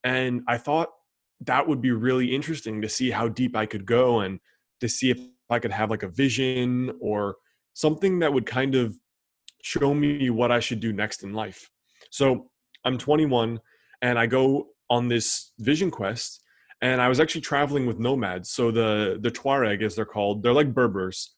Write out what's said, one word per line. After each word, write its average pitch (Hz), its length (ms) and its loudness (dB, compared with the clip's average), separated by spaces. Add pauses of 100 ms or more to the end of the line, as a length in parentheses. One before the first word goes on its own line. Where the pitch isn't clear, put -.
And 127 440 -2
I 120 100 0
thought 156 320 -2 (520)
that 131 260 0
would 139 140 0
be 127 100 2
really 123 420 0
interesting 135 480 -6
to 107 80 -4
see 127 220 -2
how 110 160 -2
deep 123 280 -2
I 107 120 0
could 101 180 -10
go 120 360 4
and 95 180 -4 (420)
to 117 80 -4
see 127 220 0
if 120 80 0 (300)
I 120 100 2
could 113 120 -4
have, 107 200 -2
like, 107 120 -4
a 98 60 -8
vision 127 920 0
or 104 360 -2 (380)
something 175 460 0
that 160 140 2
would 131 120 0
kind 131 300 -2
of 120 220 0 (640)
show 143 320 0
me 147 380 0
what 120 200 2
I 120 80 4
should 117 200 -4
do 113 140 -2
next 104 300 -6
in 101 100 -10
life. 107 360 -10 (400)
So 127 400 0 (360)
I'm 127 120 0
twenty-one 123 600 2 (420)
and 123 160 2
I 117 80 4
go 131 440 2 (200)
on 120 200 2
this - 500 -2
vision 156 320 0
quest. - 480 -6 (420)
And 127 200 0
I 123 60 4
was 127 140 4
actually 165 200 2
traveling 143 440 0
with 113 120 -2
nomads. 107 540 -2
So 120 180 0
the, 107 520 2
the 117 100 0
Tuareg, 120 520 0
as 104 120 -2
they're 110 80 -2
called, 104 400 -2
they're 120 80 4
like 139 220 4
Berbers. 95 640 -2